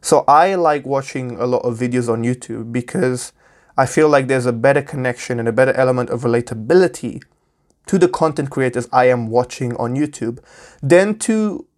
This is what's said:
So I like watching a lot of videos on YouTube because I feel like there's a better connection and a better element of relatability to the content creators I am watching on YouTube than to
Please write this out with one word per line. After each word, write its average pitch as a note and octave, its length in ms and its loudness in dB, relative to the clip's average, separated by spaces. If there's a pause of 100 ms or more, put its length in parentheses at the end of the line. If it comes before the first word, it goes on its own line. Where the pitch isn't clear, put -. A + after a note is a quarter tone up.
So - 260 2
I E3+ 280 4
like D3+ 320 0
watching C3 500 -6
a A2 80 -4
lot B2 140 0
of A#2+ 200 -4
videos B2 320 -2
on A2+ 140 -2
YouTube A#2 480 -6
because B2 600 -4 (440)
I C3 100 2
feel D#3 220 2
like C#3 200 4
there's B2+ 180 0
a B2 60 0
better C3+ 300 2
connection B2+ 560 -6
and A#2 100 -2
a A2 40 -2
better C3 220 2
element B2+ 360 0
of A#2+ 120 -4
relatability A#2+ 1000 0 (640)
to F#3+ 120 0
the F3 100 4
content D#3 420 -2
creators B2+ 420 -2
I B2+ 140 4
am B2 220 2
watching B2 480 -2
on A#2+ 180 -4
YouTube C3 460 -4 (420)
than F#3+ 380 4
to G#3+ 460 -2 (120)